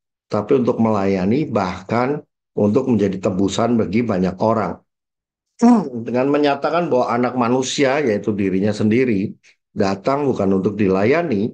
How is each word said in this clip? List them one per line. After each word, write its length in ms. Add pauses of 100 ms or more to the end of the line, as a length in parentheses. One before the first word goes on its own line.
(280)
tapi 320
untuk 200
melayani, 680
bahkan 760 (340)
untuk 300
menjadi 440
tebusan 480
bagi 240
banyak 400
orang. 360 (1200)
Dengan 280
menyatakan 600
bahwa 200
anak 280
manusia, 640
yaitu 320
dirinya 400
sendiri, 600 (360)
datang 560
bukan 300
untuk 180
dilayani, 800